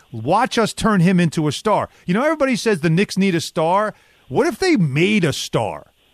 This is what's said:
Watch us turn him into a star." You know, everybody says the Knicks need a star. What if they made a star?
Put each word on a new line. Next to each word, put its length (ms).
Watch 460
us 160
turn 260
him 180
into 300
a 40
star." 360
You 80
know, 100
everybody 320
says 260
the 100
Knicks 260
need 180
a 60
star. 540
What 180
if 120
they 180
made 480
a 80
star? 600